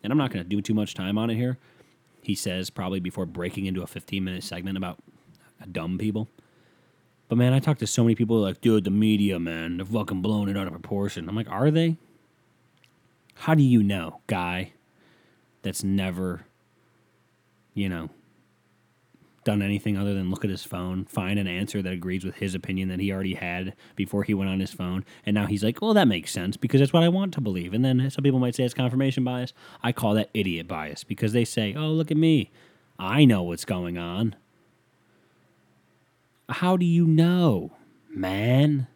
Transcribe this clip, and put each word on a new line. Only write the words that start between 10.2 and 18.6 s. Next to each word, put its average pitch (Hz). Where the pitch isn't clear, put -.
blowing 104
it 98
out 95
of 80
proportion." 95
I'm 101
like, 110
"Are 135
they?" 165
How 160
do 147
you 123
know, 95
guy 90
that's -
never, 92
you 98
know, 82